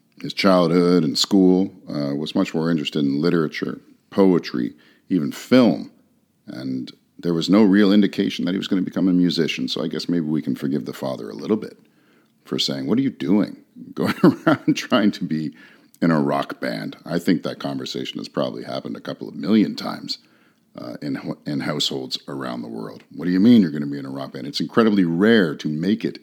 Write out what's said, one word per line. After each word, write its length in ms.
his 120
childhood 680
and 140
school, 540
uh, 260
was 200
much 180
more 180
interested 340
in 160
literature, 600
poetry, 640
even 220
film. 600
And 440
there 160
was 160
no 120
real 300
indication 540
that 60
he 60
was 80
gonna 160
become 260
a 40
musician, 560
so 160
I 40
guess 200
maybe 160
we 160
can 140
forgive 320
the 80
father 340
a 60
little 240
bit 200
for 140
saying, 280
"What 120
are 40
you 80
doing 480
<laughs> 180
going 280
around 520
trying 380
to 120
be 300
in 100
a 100
rock 400
band?" 440
I 140
think 240
that 160
conversation 600
has 100
probably 360
happened 320
a 60
couple 260
of 60
million 420
times, 400
uh, 260
in, 320
in 140
households 580
around 340
the 60
world. 440
"What 140
do 60
you 80
mean 200
you're 100
gonna 160
be 120
in 80
a 40
rock 220
band?" 140
It's 140
incredibly 440
rare 520
to 120
make 360
it 180